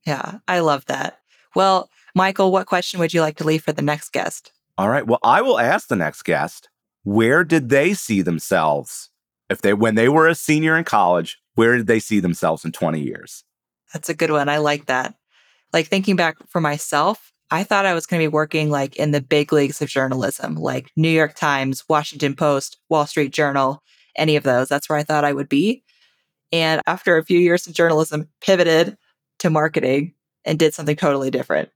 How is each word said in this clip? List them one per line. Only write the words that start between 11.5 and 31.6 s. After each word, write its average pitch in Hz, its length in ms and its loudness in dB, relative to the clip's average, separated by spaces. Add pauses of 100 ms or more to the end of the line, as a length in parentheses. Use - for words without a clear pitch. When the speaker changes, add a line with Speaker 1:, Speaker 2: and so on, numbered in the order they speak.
Speaker 2:
where 117 220 4
did 110 100 -4
they 113 120 4
see 104 200 0
themselves 85 460 -2
in 82 60 -6
twenty 80 300 -4
years? - 420 -12 (500)
Speaker 1:
That's 165 160 -10
a 165 40 -4
good 156 180 -2
one. 143 180 0
I 147 80 -2
like 147 300 -2
that. 127 280 -4 (580)
Like, 165 140 0
thinking 190 280 0
back 165 220 0 (100)
for 170 140 -4
myself, 151 720 -2 (200)
I 170 120 -2
thought 196 220 0
I 185 80 2
was 165 120 -4
gonna 170 180 -2
be 156 60 0
working, 151 420 0
like, 139 240 -2
in 151 160 0
the 147 100 0
big 147 320 0
leagues 147 280 0
of 143 80 -4
journalism, 135 680 -2
like 131 400 -6
New 160 140 2
York 160 260 2
Times, 135 540 -2
Washington 147 460 -2
Post, 143 420 -2 (120)
Wall 151 160 0
Street 143 280 -4
Journal, 139 500 -2 (320)
any 156 220 0
of 135 60 -2
those. 127 260 0
That's 143 200 -2
where 151 80 -2
I 147 60 -2
thought 147 220 0
I 143 80 0
would 143 160 -6
be. 196 340 0 (680)
And 160 340 0
after 180 300 0
a 165 60 0
few 175 160 2
years 175 280 2
in 175 60 -20
journalism, 156 540 0 (140)
pivoted 170 560 2 (420)
to 175 100 0
marketing 156 640 0 (320)
and 160 140 -2
did 156 140 4
something 151 220 -2
totally 139 360 0
different. 101 440 -2